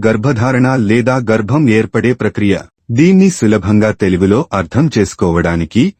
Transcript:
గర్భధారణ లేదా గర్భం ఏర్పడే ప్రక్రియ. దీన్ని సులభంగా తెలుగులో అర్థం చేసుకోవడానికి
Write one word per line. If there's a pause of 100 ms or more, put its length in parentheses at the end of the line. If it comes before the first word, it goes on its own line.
గర్భధారణ (220)
లేదా (140)
గర్భం (140)
ఏర్పడే (100)
ప్రక్రియ. (440)
దీన్ని (100)
సులభంగా (120)
తెలుగులో (200)
అర్థం (100)
చేసుకోవడానికి (160)